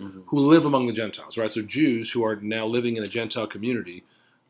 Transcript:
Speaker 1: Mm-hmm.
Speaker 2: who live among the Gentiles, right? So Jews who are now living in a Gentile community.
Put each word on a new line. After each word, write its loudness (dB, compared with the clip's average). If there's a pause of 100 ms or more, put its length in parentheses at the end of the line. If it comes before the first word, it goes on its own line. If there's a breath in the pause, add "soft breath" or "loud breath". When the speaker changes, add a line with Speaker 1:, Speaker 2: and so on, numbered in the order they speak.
Speaker 1:
Mm-hmm. -14
Speaker 2:
who 2
live 8
among 2
the -2
Gentiles, -8
right? -2
So -2
Jews 0
who 0
are 0
now -4
living 0
in -4
a -2
Gentile -4
community. -8 (460 soft breath)